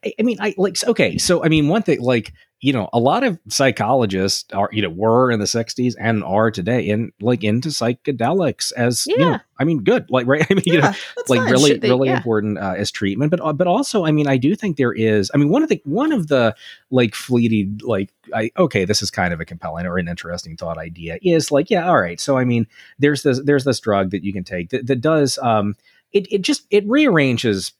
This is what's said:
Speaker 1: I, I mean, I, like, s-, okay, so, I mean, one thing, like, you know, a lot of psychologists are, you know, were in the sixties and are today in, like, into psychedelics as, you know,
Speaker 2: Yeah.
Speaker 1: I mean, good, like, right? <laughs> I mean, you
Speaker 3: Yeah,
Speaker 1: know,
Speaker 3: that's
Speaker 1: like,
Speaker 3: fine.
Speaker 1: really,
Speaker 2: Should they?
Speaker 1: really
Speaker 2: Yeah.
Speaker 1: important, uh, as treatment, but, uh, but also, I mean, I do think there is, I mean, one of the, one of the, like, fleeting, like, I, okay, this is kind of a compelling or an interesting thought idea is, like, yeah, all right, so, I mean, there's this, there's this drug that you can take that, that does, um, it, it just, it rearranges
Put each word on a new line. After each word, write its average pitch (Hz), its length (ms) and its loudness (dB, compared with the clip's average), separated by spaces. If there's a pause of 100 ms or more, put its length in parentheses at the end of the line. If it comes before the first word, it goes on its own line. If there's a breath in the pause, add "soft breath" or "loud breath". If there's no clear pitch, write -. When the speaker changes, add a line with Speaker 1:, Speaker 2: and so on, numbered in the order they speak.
Speaker 1:
I, 220 120 -6
I 220 60 0
mean, 233 160 0
I, 208 180 -4
like, 190 200 0
s-, - 100 -4
okay, 127 300 0
so, - 260 0
I 165 60 4
mean, 151 180 4
one 208 160 2
thing, - 180 0
like, 120 320 0 (280 soft breath)
you - 120 2
know, 107 200 -2
a 120 60 2
lot 156 240 2
of 202 140 -2 (120)
psychologists 107 1040 0
are, 101 180 0
you 107 100 -4
know, 95 80 -2
were 113 400 4
in 117 100 0
the 104 60 -2
sixties 117 500 -2
and 110 280 -2
are 104 260 2
today 107 380 -2
in, 107 240 -2 (100)
like, 107 220 0
into 117 260 0
psychedelics 127 1040 -2
as, 120 320 0
you 381 120 -2
know, 523 140 2
Speaker 2:
Yeah. - 80 -2 (200)
Speaker 1:
I 131 60 0
mean, 156 180 0
good, 233 260 0
like, 127 160 0
right? 147 220 2
<laughs> - 20 -12
I 196 40 4
mean, 190 120 2
you 175 100 2
Speaker 3:
Yeah, 165 40 6
Speaker 1:
know, 151 140 2 (220 loud breath)
Speaker 3:
that's - 140 -8
Speaker 1:
like, 120 120 4
Speaker 3:
fine. 117 100 0
Speaker 1:
really, 135 200 6
Speaker 2:
Should - 100 0
they? - 80 0
Speaker 1:
really 131 200 2
Speaker 2:
Yeah. 131 80 0
Speaker 1:
important, 107 400 -2
uh, 95 200 -4
as 104 140 -4
treatment, 107 380 -2
but, 170 120 0
uh, 151 120 -2
but 175 140 0
also, 196 380 0
I 156 60 2
mean, 151 160 2
I 135 100 2
do 143 180 2
think 190 220 -4
there 123 160 0
is, 107 400 2
I 147 40 2
mean, 143 120 4
one 262 140 2
of 320 60 -2
the, 226 140 0
one 240 280 -2
of 196 160 -2
the, 123 280 2 (360 loud breath)
like, 123 220 2
fleeting, 110 680 0
like, 101 260 -2 (240)
I, 110 240 -2
okay, 110 280 0
this 101 180 -2
is 98 80 -6
kind 90 220 -2
of 80 80 -8
a 82 40 -8
compelling 85 400 -10
or 90 140 -4
an 85 80 -4
interesting 85 500 -10
thought 82 200 -8
idea 82 440 -12
is, 170 300 2
like, 147 180 0
yeah, 175 180 0
all 165 140 4
right, 87 180 -4
so, 139 180 0
I 127 80 0
mean, 117 200 0 (320 loud breath)
there's 143 260 2
this, 131 200 2
there's 139 220 2
this 135 160 0
drug 98 300 0
that 92 120 -4
you 98 100 -4
can 92 120 -8
take 90 240 -8
that, 123 180 -6
that 131 140 -2
does, 151 420 0
um, 104 320 0 (380 soft breath)
it, 202 180 0
it 202 100 -2
just, 277 300 -4
it 208 160 2
rearranges 143 920 2